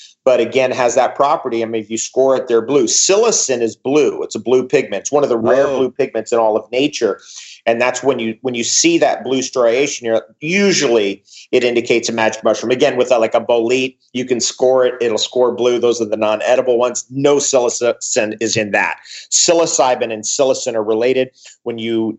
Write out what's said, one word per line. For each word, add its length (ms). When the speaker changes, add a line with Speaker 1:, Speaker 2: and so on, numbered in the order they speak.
Speaker 1:
but 140
again, 300
has 240
that 200
property. 480
I 40
mean, 160
if 80
you 60
score 400
it, 120
they're 160
blue. 200
Psilocin 760
is 120
blue. 480
It's 120
a 40
blue 300
pigment. 340
It's 100
one 100
of 80
the 80
rare 280
Speaker 2:
Oh. 120
Speaker 1:
blue 120
pigments 420
in 60
all 160
of 160
nature. 480
And 140
that's 220
when 160
you, 240
when 120
you 100
see 340
that 260
blue 160
striation, 640
you're, 160
usually 840
it 140
indicates 440
a 40
magic 320
mushroom. 260
Again, 260
with 140
a, 80
like, 160
a 60
bolete, 560
you 120
can 160
score 440
it. 160
It'll 180
score 360
blue. 240
Those 220
are 40
the 120
non-edible 600
ones. 320
No 260
psilocybin 1040
is 160
in 160
that. 280
Psilocybin 840
and 120
psilocin 500
are 100
related. 460
When 160
you 400